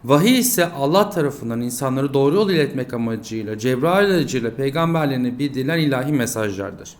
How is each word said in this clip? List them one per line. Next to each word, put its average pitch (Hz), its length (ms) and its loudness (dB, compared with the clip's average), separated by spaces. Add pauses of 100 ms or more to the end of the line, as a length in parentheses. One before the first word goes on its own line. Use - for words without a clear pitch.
Vahiy 170 360 6
ise 170 320 2
Allah 165 380 2
tarafından 131 520 -2
insanları 135 520 -2
doğru 139 220 4
yol 208 140 2
iletmek 135 440 -2
amacıyla 110 640 -6
Cebrail 156 540 2
aracıyla 127 440 0
peygamberlerine 135 840 0
bildirilen 139 400 -2
ilahi 139 320 0
mesajlardır. 110 800 -4 (100)